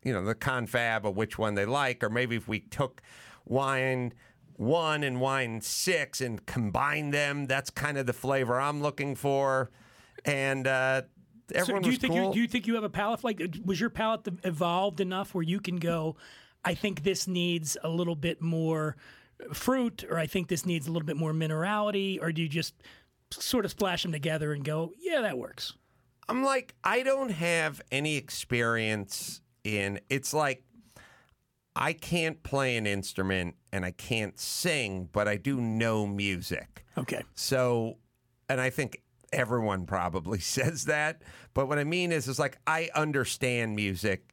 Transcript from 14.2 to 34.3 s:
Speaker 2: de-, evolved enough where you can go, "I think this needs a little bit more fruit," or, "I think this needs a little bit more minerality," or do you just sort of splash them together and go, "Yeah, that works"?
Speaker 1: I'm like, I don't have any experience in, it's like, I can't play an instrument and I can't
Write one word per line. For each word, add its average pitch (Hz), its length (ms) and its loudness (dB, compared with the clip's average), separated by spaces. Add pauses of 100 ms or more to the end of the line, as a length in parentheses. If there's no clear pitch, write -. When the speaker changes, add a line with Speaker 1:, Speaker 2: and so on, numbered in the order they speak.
Speaker 2:
de-, 180 240 -4
evolved 175 520 2
enough 185 340 -2
where 175 80 0
you 175 180 0
can 180 160 -4
go, 165 400 -2 (480)
"I 202 100 0
think 202 280 -2
this 190 240 0
needs 175 560 0
a 165 60 -4
little 170 280 0
bit 156 240 -4
more 160 560 0 (560)
fruit," 247 560 0
or, 160 100 0
"I 160 80 0
think 180 220 -2
this 175 160 -2
needs 170 220 0
a 165 60 -2
little 160 140 -2
bit 156 100 -2
more 160 160 0
minerality," 190 880 0
or 165 100 0
do 160 100 0
you 165 60 0
just 160 260 -2 (580)
sort - 320 0
of 190 80 -2
splash 180 300 0
them 175 100 -2
together 156 400 0
and 143 120 -4
go, 160 340 -2
"Yeah, 330 240 0
that 165 160 0
works"? - 360 -8 (540)
Speaker 1:
I'm 247 160 0
like, 269 300 0 (100)
I 226 180 2
don't 269 280 0
have 165 600 0
any 147 260 0
experience 113 1200 -2 (240)
in, 101 340 0 (100)
it's 139 240 -2
like, 143 300 0 (1120)
I 151 200 2
can't 165 480 -2
play 135 340 2
an 110 100 0
instrument 95 720 0 (160)
and 95 120 0
I 90 80 -2
can't 110 460 -2